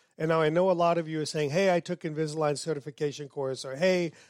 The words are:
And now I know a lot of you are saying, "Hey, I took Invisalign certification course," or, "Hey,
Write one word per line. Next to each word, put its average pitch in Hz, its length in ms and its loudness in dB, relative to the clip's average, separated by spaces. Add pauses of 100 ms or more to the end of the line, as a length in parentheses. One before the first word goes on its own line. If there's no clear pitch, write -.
(200)
And 160 100 -2
now 160 120 4
I 156 80 4
know 180 200 4
a 185 40 4
lot 170 260 4
of 160 80 -6
you 156 140 -4
are 147 40 -2
saying, 151 240 -2
"Hey, 185 240 2
I 175 60 2
took 175 220 -6
Invisalign 151 580 -2
certification 147 680 -6
course," 131 380 -6
or, 135 100 -10
"Hey, 180 360 2 (180)